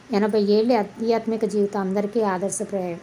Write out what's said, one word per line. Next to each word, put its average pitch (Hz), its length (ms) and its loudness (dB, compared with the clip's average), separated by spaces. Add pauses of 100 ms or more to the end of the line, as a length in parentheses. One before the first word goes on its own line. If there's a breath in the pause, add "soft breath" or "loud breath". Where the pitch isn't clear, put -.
(120)
ఎనభై 208 300 2
ఏళ్ళ 220 360 4
ఆధ్యాత్మిక 226 640 -2
జీవితం 202 360 0
అందరికీ 202 400 -2
ఆదర్శప్రాయం. 190 840 -2